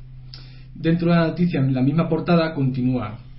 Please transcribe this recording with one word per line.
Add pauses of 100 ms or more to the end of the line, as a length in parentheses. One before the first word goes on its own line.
(760)
Dentro
de
la
noticia,
en
la
misma
portada,
continúa: (220)